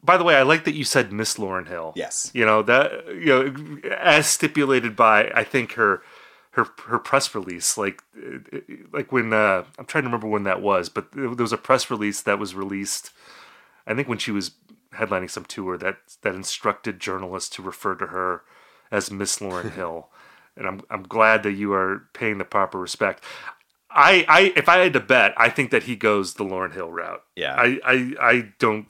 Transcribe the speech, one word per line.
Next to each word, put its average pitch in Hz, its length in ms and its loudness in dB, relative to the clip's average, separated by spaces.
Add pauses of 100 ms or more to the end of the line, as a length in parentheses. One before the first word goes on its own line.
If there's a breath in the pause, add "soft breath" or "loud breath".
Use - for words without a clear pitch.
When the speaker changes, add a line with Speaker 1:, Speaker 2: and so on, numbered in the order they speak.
Speaker 1:
by 175 160 6
the 170 60 0
way, 170 120 6
I 135 60 8
like 156 220 4
that 156 100 -2
you 151 100 -4
said 117 280 0
Miss 107 240 -4
Lauryn 92 300 -6
Hill. 82 300 -10
Speaker 2:
Yes. - 380 -8
Speaker 1:
You 120 100 2
know, 110 180 6
that, 127 460 2
you 170 180 -6 (560)
know, - 140 -8
as 156 300 4
stipulated 135 720 0
by, 110 380 6
I 113 100 2
think, 117 280 -2
her, 101 300 2 (500 soft breath)
her, 117 140 0 (200)
her 117 120 -2
press - 360 0
release, 90 420 -6
like, 98 260 -4 (140)
uh, - 420 -14 (340)
like, 147 200 -8
when, 113 220 0
uh, 101 300 2 (140)
I'm 123 60 -16
trying 151 200 -4
to 127 40 -6
remember 117 200 -4
when 104 160 -2
that 95 180 -2
was, 95 260 0
but - 240 -10
there 135 160 -8
was 117 240 -4
a 113 60 -4
press - 320 0
release 104 320 -6
that 101 160 0
was 98 160 -8
released, 98 560 -8 (760 soft breath)
I 110 80 -4
think, 131 140 -6
when 117 100 -4
she - 120 -6
was 98 220 -4 (420)
headlining 98 360 -4
some - 140 -12
tour 92 340 -8
that, 95 200 -6 (240)
that 98 120 -4
instructed 95 640 -6
journalists 92 580 -8
to - 60 -16
refer 92 340 -6
to 92 100 -8
her 90 360 -6 (480 soft breath)
as 101 200 -4
Miss 98 300 -6
Lauryn 92 300 -8
Speaker 2:
<laughs> 78 40 -16
Speaker 1:
Hill. 85 340 -10 (480 soft breath)
And 101 100 -10
I'm, 95 140 -8 (100)
I'm 98 140 -8
glad 110 400 4
that 104 80 0
you 101 200 -2
are 95 420 -2
paying 107 240 -4
the 95 60 -6
proper 98 340 -2
respect. 92 440 -4 (680 loud breath)
I, 165 380 6
I, 180 280 6
if 143 120 2
I 175 100 6
had 180 160 4
to 135 60 4
bet, 120 360 4
I 117 140 6
think 127 200 -2
that 117 140 2
he 123 100 -6
goes 104 400 0
the 107 100 -6
Lauryn 92 280 -6
Hill 87 180 -10
route. 85 320 -10 (140)
Speaker 2:
Yeah. 69 200 -4
Speaker 1:
I, 123 280 4
I, 127 360 0
I 120 280 4 (100)
don't 107 320 0